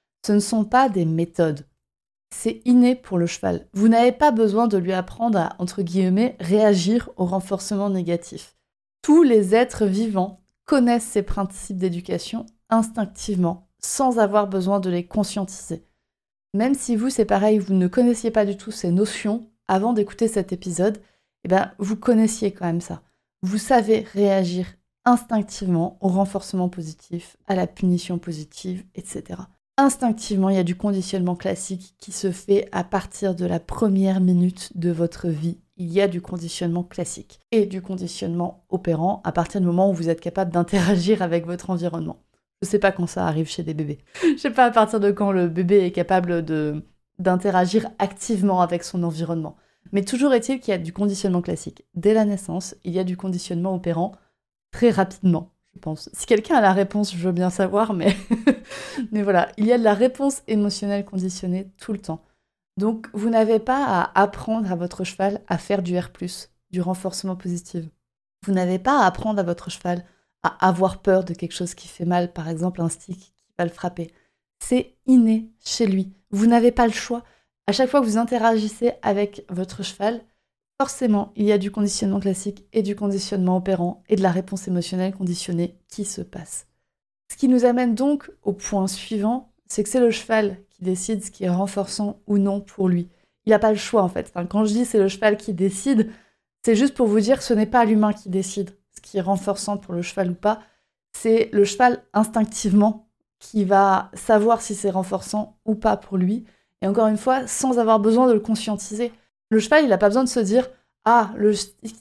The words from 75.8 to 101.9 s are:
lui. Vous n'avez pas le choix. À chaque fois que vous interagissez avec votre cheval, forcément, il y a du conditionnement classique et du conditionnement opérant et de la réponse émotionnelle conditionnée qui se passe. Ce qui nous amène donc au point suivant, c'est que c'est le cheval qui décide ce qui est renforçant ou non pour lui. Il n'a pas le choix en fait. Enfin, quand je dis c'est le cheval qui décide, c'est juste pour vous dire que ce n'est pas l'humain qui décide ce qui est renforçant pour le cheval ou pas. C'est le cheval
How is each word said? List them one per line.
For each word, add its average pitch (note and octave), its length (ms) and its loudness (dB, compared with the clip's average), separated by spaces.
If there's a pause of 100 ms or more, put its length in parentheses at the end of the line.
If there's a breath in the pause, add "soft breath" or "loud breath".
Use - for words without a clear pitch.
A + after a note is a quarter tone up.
lui. F#3+ 260 -2 (180)
Vous G3+ 140 2
n'avez A#3 260 6
pas A#3 140 2
le A3 80 0
choix. - 300 -8 (420 soft breath)
À G3+ 60 0
chaque B3+ 180 2
fois C#4+ 120 4
que A#3+ 40 2
vous G#3+ 120 0
interagissez A3+ 840 0
avec G3+ 480 -2
votre F#3 340 -8
cheval, A3+ 380 -4 (580)
forcément, A3 560 -2
il G#3+ 100 0
y G#3 60 4
a G#3 60 4
du G3 140 -4
conditionnement G3+ 480 -2
classique G3 540 -6
et A3 100 0
du G3+ 120 -4
conditionnement G3 640 -2
opérant F3+ 520 -4
et G#3+ 80 2
de F#3 40 0
la F#3 100 4
réponse F#3 360 -6
émotionnelle F#3 480 -4
conditionnée F3 640 -4 (100)
qui - 160 -10
se F#3+ 180 -10
passe. - 460 -14 (640)
Ce - 60 -16
qui C#4 100 0
nous B3 180 4
amène B3 300 2
donc C#4+ 340 0 (140)
au G3+ 100 -2
point G3 340 -2
suivant, A3 680 -4 (140)
c'est - 160 -2
que G3+ 60 -10
c'est B3+ 120 2
le A#3 100 6
cheval G#3+ 460 -2 (120)
qui - 140 -18
décide F#3 400 -4
ce - 80 -14
qui - 140 -8
est F3+ 40 0
renforçant G3 800 -4
ou G#3 100 2
non G3 220 2
pour F#3+ 300 -2
lui. F3 200 0 (360 soft breath)
Il A3+ 60 4
n'a G#3 80 6
pas G#3+ 120 4
le G#3 60 2
choix G#3 260 0
en F3 60 0
fait. - 200 -8
Enfin, F3 160 -8
quand G#3 200 0
je G#3 80 0
dis A#3+ 120 0
c'est A3+ 140 2
le G3 80 4
cheval G#3 300 0
qui G#3 160 -8
décide, G3+ 580 0 (540 loud breath)
c'est A3+ 100 4
juste C#4 200 2
pour B3 120 2
vous G#3 120 4
dire A#3+ 180 4
que - 60 -8
ce B3 100 0
n'est G#3+ 120 2
pas A#3 200 4
l'humain G#3+ 280 4
qui G3+ 160 -16
décide F#3+ 420 -4 (240)
ce - 60 -20
qui - 160 -10
est F#3+ 40 0
renforçant G3 560 -2
pour F3+ 160 -12
le F3 80 -4
cheval F3+ 300 -4
ou F3 40 -6
pas. A3 260 -2 (500 soft breath)
C'est A3+ 400 2
le G3+ 140 4
cheval B3 380 2 (100)